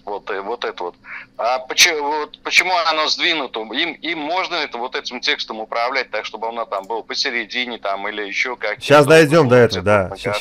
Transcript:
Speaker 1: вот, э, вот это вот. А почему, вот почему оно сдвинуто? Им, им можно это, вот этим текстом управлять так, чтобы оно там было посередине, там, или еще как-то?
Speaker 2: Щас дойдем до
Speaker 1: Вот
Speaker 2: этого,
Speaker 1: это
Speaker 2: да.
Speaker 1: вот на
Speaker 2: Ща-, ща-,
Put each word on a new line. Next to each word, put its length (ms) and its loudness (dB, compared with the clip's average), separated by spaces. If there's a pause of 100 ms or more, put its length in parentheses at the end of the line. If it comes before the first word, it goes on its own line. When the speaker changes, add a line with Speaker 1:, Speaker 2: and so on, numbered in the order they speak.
Speaker 1:
вот, 260 -8
э, 100 -4
вот 240 -6
это 180 -6
вот. 120 -8 (420)
А 220 0
почему, 420 0
вот 420 -4
почему 280 2 (180)
оно 180 0
сдвинуто? 540 -2 (120)
Им, 200 -4
им 260 -8
можно 360 -4
это, 240 -6
вот 160 -6
этим 240 -8
текстом 400 -4
управлять 500 -4
так, 160 -6
чтобы 220 -8
оно 180 -6
там 220 -6
было 160 -6
посередине, 720 -6
там, 300 -6
или 160 -6
еще 320 -6
как-то? 280 -6
Speaker 2:
Щас 220 6
дойдем 440 8
до 60 8
Speaker 1:
Вот 60 10
Speaker 2:
этого, 180 4
Speaker 1:
это 60 -8
Speaker 2:
да. 180 6
Speaker 1:
вот 80 -4
на 60 -10
Speaker 2:
Ща-, 160 -4
ща-, 80 -